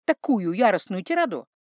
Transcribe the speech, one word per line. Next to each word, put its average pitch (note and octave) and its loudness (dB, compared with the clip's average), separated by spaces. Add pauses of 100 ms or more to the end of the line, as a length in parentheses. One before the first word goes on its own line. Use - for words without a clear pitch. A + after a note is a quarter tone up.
такую G#3 0
яростную F#3+ 0
тираду, D#4+ -2 (220)